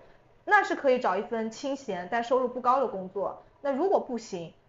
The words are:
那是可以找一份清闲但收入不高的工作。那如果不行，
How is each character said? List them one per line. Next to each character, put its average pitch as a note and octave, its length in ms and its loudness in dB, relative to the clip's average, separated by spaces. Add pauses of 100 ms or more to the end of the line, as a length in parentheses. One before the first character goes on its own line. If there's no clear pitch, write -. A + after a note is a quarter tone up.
(440)
那 G4 180 6
是 F#4 140 -2
可 C4+ 160 2
以 B3 80 4
找 G#3 160 2
一 G3+ 60 0
份 A3 280 -4
清 C4+ 240 -6
闲 F#3 380 -8
但 A#3 100 0
收 B3 160 2
入 B3+ 120 2
不 A#3+ 100 -8
高 B3 220 4
的 A#3 60 2
工 F#3+ 200 -8
作。 F#3 340 -6 (200)
那 C#4 100 0
如 D4+ 180 2
果 F4+ 80 6
不 A3+ 200 -4
行， E3+ 360 -10 (160)